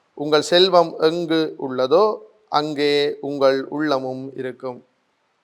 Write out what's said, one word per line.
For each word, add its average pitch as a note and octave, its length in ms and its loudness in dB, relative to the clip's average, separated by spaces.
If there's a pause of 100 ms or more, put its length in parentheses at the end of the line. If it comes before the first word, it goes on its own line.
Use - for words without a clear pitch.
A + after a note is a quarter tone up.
(140)
உங்கள் D3 280 0
செல்வம் F3 560 4
எங்கு D#3+ 560 0 (140)
உள்ளதோ C3 500 2 (300)
அங்கே D3 720 -2
உங்கள் C3+ 440 0
உள்ளமும் C3+ 720 -6
இருக்கும்." B2+ 480 -12 (600)